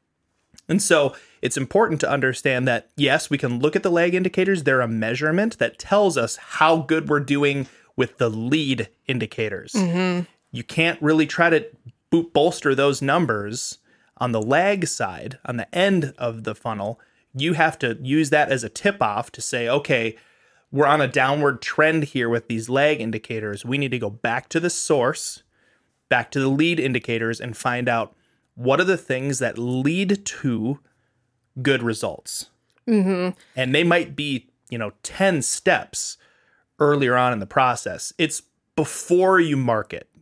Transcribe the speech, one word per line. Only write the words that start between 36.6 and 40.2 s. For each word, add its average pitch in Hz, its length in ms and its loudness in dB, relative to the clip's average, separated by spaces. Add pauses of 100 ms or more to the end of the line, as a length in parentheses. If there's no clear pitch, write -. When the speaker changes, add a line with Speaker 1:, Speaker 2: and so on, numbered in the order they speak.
Speaker 1:
earlier 139 380 4
on 123 160 4
in 110 60 -4
the 98 60 -8
process. 117 720 0
It's - 260 -2 (340)
before 185 640 4
you 151 160 2
market, 113 500 -2 (140)